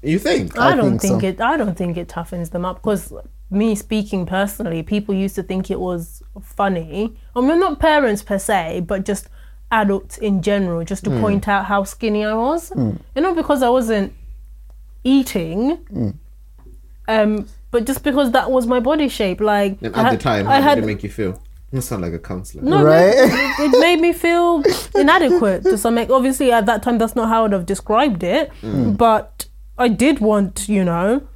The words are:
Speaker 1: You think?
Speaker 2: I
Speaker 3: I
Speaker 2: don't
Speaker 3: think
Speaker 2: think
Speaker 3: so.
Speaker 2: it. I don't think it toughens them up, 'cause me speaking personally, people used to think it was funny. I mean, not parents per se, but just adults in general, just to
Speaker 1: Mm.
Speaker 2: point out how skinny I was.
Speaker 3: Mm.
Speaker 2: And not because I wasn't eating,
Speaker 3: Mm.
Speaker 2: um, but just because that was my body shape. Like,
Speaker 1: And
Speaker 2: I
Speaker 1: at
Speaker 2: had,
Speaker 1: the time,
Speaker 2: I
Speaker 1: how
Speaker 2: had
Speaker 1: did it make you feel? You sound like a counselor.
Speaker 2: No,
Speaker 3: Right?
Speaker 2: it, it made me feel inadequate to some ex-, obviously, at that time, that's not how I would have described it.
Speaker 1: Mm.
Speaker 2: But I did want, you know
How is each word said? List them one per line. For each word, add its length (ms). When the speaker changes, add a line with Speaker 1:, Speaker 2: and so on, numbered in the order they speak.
Speaker 1:
You 180
think? 380
Speaker 2:
I 140
Speaker 3:
I 40
Speaker 2:
don't 240
Speaker 3:
think 20
Speaker 2:
think 200
Speaker 3:
so. 60
Speaker 2:
it. 140
I 160
don't 200
think 200
it 100
toughens 440
them 140
up, 160
'cause 300
me 260
speaking 500
personally, 580
people 320
used 200
to 80
think 280
it 80
was 420
funny. 720
I 60
mean, 180
not 200
parents 440
per 160
se, 480
but 180
just 220
adults 460
in 240
general, 420
just 220
to 40
Speaker 1:
Mm. 120
Speaker 2:
point 260
out 180
how 180
skinny 420
I 80
was. 380
Speaker 3:
Mm. 260
Speaker 2:
And 80
not 120
because 280
I 60
wasn't 440
eating, 760
Speaker 3:
Mm. 200
Speaker 2:
um, 380
but 140
just 180
because 280
that 200
was 160
my 120
body 300
shape. 320
Like, 400
Speaker 1:
And 140
Speaker 2:
I 40
Speaker 1:
at 60
Speaker 2:
had, 140
Speaker 1:
the 40
time, 240
Speaker 2:
I 80
Speaker 1:
how 60
Speaker 2:
had 140
Speaker 1:
did 80
it 40
make 160
you 60
feel? 300
You 100
sound 220
like 100
a 60
counselor. 440
Speaker 2:
No, 200
Speaker 3:
Right? 320
Speaker 2:
it, 180
it 60
made 200
me 140
feel 480
inadequate 720
to 120
some 220
ex-, 140
obviously, 400
at 160
that 160
time, 160
that's 160
not 140
how 100
I 40
would 80
have 140
described 580
it. 280
Speaker 1:
Mm. 340
Speaker 2:
But 520
I 120
did 320
want, 500
you 140
know 380